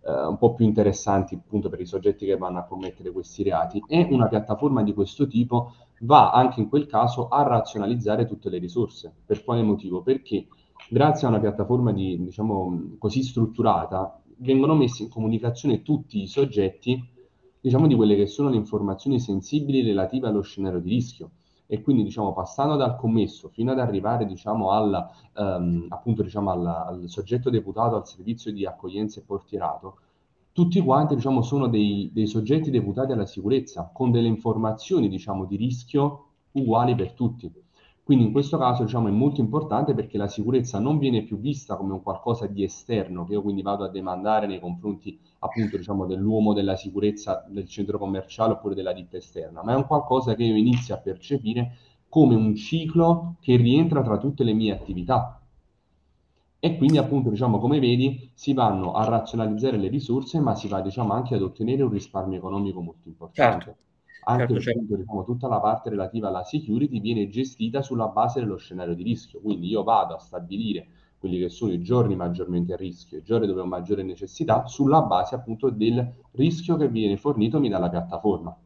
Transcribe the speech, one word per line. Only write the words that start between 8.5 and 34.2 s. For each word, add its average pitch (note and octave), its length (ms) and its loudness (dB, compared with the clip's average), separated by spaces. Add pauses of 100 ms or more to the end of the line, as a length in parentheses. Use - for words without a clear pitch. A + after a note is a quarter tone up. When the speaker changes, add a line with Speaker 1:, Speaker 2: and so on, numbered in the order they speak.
Speaker 1:
risorse. F2+ 560 -6 (140)
Per G#2 180 -2
quale A#2+ 180 0
motivo? F#2+ 380 0
Perché G2 460 -2 (420)
grazie C#3+ 380 2
a A#2 40 2
una G#2+ 80 2
piattaforma A2 540 0
di, F#2 320 -2
diciamo, F#2 760 -4
così A#2+ 240 -2
strutturata G#2 960 0 (200)
vengono C3+ 360 4
messi B2 280 2
in A#2 80 -8
comunicazione A2+ 720 0
tutti D3 400 -2
i G2 40 -6
soggetti, B2 800 0 (540)
diciamo, C#3+ 260 6
di C#3 80 6
quelle G#2+ 220 6
che G2+ 100 4
sono C#3+ 220 -2
le B2 80 2
informazioni G#2+ 640 -2
sensibili C3 640 0
relative A2 440 0
allo G#2 140 0
scenario F#2 400 -4
di E2+ 80 -6
rischio. - 440 -4 (400)
E G#2+ 100 -4
quindi, B2 200 4
diciamo, G2+ 300 -2
passando C#3 420 -2
dal B2 220 0
commesso A2+ 520 0
fino A#2+ 220 -2
ad C3 80 0
arrivare, A2 480 0
diciamo, G2 460 -2
al, G2+ 360 0 (280)
ehm, F2 540 -2
appunto, G#2+ 320 -2
diciamo, G2 280 -2
al, F2 160 -2
al E2+ 400 -6
soggetto A2+ 420 -4
deputato A2 460 0
al G2+ 140 -4
servizio A2+ 420 -8
di G2 160 -4
accoglienza G2 540 -6
e - 40 -20
portierato, F#2+ 760 -8 (520)
tutti F3 300 2
quanti, D3+ 340 4
diciamo, B2+ 280 2
sono C3+ 260 0
dei, G#2 440 0
dei G#2+ 140 0
soggetti C3 460 0
deputati B2 400 0
alla G#2+ 120 -2
sicurezza, G2+ 720 -4
con B2+ 160 2
delle A#2 160 4